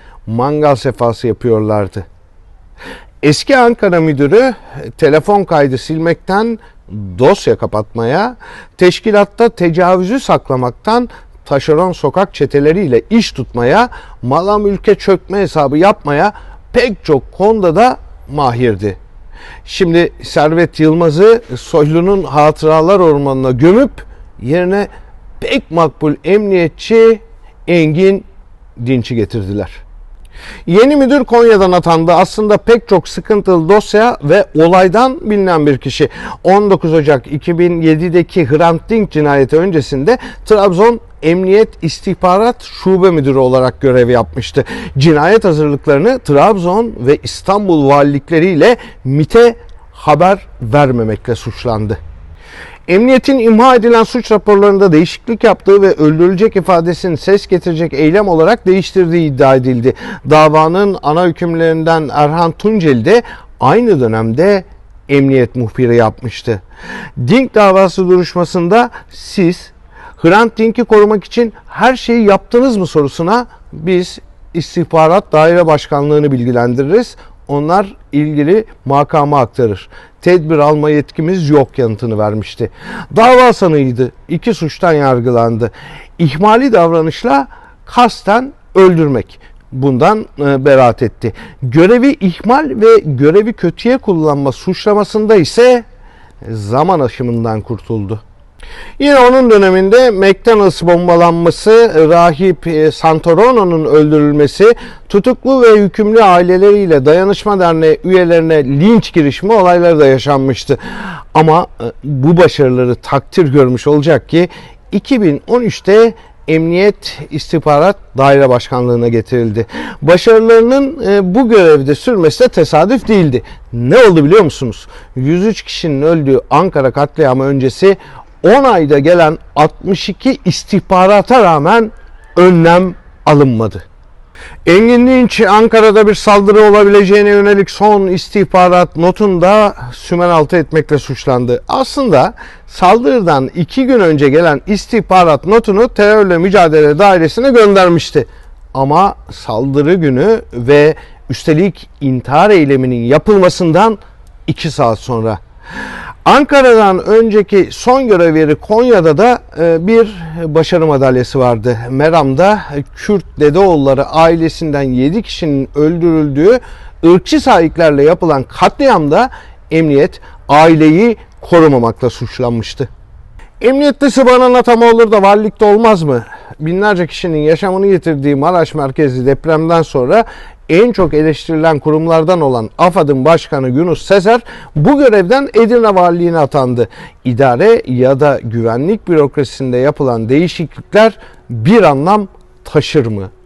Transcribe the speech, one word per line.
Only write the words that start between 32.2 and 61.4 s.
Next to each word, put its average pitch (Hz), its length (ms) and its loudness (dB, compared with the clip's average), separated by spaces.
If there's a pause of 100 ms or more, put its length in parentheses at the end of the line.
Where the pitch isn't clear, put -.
pek - 320 -2
çok 180 200 0
sıkıntılı 180 600 -2
dosya 214 540 0
ve 165 220 0 (100)
olaydan 190 760 0
bilinen 180 360 0
bir 135 120 0
kişi. 135 300 -4 (360)
On 196 260 2
dokuz 165 240 0
Ocak 147 320 0
iki 160 320 -6
bin 175 240 0
yedideki 160 680 0
Hrant 170 380 -2
Dink 220 220 -2
cinayeti 143 460 0
öncesinde 165 600 -2 (260)
Trabzon 208 560 2 (220)
Emniyet 190 460 0 (140)
İstihbarat 185 800 -2
Şube 185 480 0
Müdürü 139 280 0
olarak 127 420 0
görev 127 280 2
yapmıştı. 120 560 -4 (340)
Cinayet 165 460 2
hazırlıklarını 151 720 0
Trabzon 185 840 0
ve 135 220 0
İstanbul 175 640 -2
valilikleriyle 151 880 0 (280)
mite 226 520 2 (360)
haber 170 540 0 (160)
vermemekle 120 720 -2
suçlandı. 107 640 -8 (880)
Emniyetin 254 500 2
imha 233 380 4
edilen 226 280 2
suç - 280 -4
raporlarında 202 600 2
değişiklik 170 520 -2
yaptığı 202 380 2
ve 190 100 2
öldürülecek 175 640 0
ifadesini 175 600 -2
ses 196 300 -2
getirecek 170 460 -4
eylem 160 360 0
olarak 175 380 0
değiştirdiği 175 640 0
iddia 135 260 2
edildi. 127 380 -2 (360)
Davanın 156 720 2
ana 165 240 -2
hükümlerinden 165 840 -2